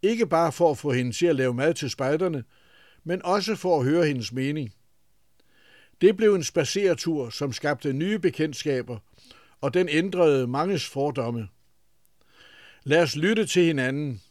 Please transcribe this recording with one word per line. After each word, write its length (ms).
Ikke 260
bare 240
for 200
at 60
få 140
hende 200
til 140
at 100
lave 180
mad 200
til 160
spejderne, 540
men 220
også 300
for 240
at 60
høre 220
hendes 240
mening. 420
Det 160
blev 180
en 80
spadseretur, 880
som 240
skabte 400
nye 260
bekendtskaber, 800
og 120
den 160
ændrede 580
manges 380
fordomme. 600
Lad 180
os 140
lytte 300
til 180
hinanden. 680